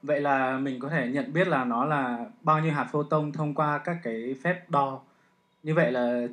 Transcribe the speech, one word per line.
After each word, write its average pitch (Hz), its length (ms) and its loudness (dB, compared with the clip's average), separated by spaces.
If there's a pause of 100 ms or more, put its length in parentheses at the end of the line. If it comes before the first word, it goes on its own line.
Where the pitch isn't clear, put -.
vậy 143 180 0
là 135 380 2
mình 135 220 -4
có 139 80 -6
thể 143 200 0
nhận 135 240 -2
biết 175 160 2
là 135 160 2
nó 120 200 0
là 123 460 -2 (120)
bao 156 180 4
nhiêu 160 120 0
hạt 139 200 -2
photon 147 400 0
thông 151 220 -2
qua 147 240 0
các 170 240 -4
cái 117 400 -4
phép 175 280 -2
đo. 135 320 0 (600)
Như 156 120 0
vậy 147 180 4
là 123 400 0